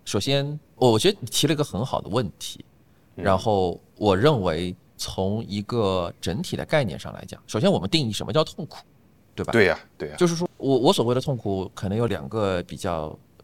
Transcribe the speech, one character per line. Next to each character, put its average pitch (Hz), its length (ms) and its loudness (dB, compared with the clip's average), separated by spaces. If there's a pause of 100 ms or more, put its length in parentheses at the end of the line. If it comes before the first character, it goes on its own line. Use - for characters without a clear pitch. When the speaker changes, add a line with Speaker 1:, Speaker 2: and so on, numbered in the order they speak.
Speaker 1:
首 - 140 -4
先， 139 400 0 (160)
我， 127 160 6
我 110 80 4
觉 185 140 4
得 - 80 -8
你 117 80 -10
提 - 180 2
了 147 60 2
一 147 40 2
个 147 60 -2
很 117 240 -2
好 - 140 -2
的 - 80 -10
问 107 200 0 (120)
题， - 240 -14 (500)
Speaker 2:
嗯。 87 100 -8
Speaker 1:
然 95 140 4
后 92 420 0 (160)
我 101 200 4
认 123 260 4
为 90 320 -2 (220)
从 101 500 -4
一 101 160 -4
个 95 580 -2
整 113 220 -4
体 - 140 -6
的 67 80 -8
概 151 180 2
念 80 160 -4
上 - 140 -12
来 50 160 -14
讲， - 180 -16
首 110 140 -4
先 190 100 4
我 139 80 2
们 139 100 -4
定 160 160 2
义 110 80 -2
什 - 140 -6
么 - 60 -6
叫 156 100 2
痛 - 240 -6
苦， - 120 -20 (580)
对 92 80 -4
吧？ - 80 2
Speaker 2:
对 107 140 8
呀， 80 120 2 (180)
对 73 120 -8
呀。 76 100 -14
Speaker 1:
就 180 80 4
是 170 80 -2
说 175 220 -4
我， 135 200 2
我 135 160 4
所 139 120 2
谓 120 100 2
的 127 60 0
痛 131 160 -4
苦 95 360 -4
可 - 160 -6
能 98 80 0
有 117 120 0
两 78 200 -4
个 98 360 0
比 76 120 -12
较， 80 400 -4 (280)